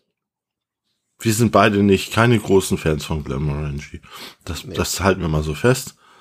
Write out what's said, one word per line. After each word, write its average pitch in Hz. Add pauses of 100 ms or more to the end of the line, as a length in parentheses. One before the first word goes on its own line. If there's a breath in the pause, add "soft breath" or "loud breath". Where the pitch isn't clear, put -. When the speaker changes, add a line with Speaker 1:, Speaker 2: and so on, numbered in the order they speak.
(1200)
Speaker 1:
wir 113
sind 110
beide 101
nicht, 98
keine 117
großen 98
Fans 78
von 78
Glenmorangie. 71 (440 loud breath)
Das, 82
Speaker 2:
Nee. 82
Speaker 1:
das -
halten 95
wir 82
mal 78
so 76
fest. - (260 soft breath)